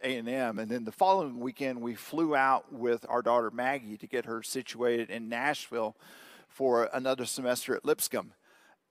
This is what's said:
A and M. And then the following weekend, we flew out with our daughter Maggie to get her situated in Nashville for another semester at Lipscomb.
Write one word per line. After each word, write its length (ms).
A 140
and 100
M. 300
And 120
then 140
the 80
following 480
weekend, 400
we 140
flew 420
out 380
with 340
our 140
daughter 300
Maggie 460
to 100
get 180
her 160
situated 720
in 180
Nashville 680
for 440
another 340
semester 500
at 100
Lipscomb. 480